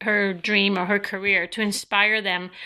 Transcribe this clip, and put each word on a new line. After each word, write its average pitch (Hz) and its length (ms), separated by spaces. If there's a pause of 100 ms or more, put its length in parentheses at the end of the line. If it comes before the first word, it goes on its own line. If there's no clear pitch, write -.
her 202 320
dream 196 440
or 180 80
her 202 140
career, 196 480
to 220 140
inspire 208 600
them 180 280 (160)